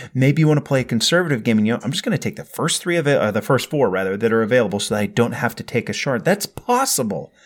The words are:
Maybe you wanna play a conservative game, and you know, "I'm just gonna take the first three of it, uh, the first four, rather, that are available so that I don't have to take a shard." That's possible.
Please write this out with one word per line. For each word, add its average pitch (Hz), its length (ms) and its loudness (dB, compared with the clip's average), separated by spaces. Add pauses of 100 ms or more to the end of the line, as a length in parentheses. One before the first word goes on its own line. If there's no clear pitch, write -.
(120)
Maybe 139 300 4
you 156 60 6
wanna 151 120 4
play 135 200 0
a 123 40 0
conservative 135 600 0
game, 110 140 4
and 107 100 2
you 117 60 0
know, 113 100 -4
"I'm - 80 -4
just 175 100 -4
gonna 208 160 -2
take - 160 -6
the - 100 -14
first - 380 -4
three 175 140 -2
of 160 100 0
it, 143 100 4
uh, 107 140 2
the 104 120 0
first - 280 0
four, 139 200 2
rather, 95 260 -2
that 110 160 0
are 113 100 4
available 107 380 2
so - 160 -4
that 104 60 0
I 104 40 0
don't 117 280 0
have 117 200 -4
to - 80 -10
take 110 260 -4
a 104 40 -4
shard." 120 320 -4
That's 202 220 0
possible. 135 840 -2 (140)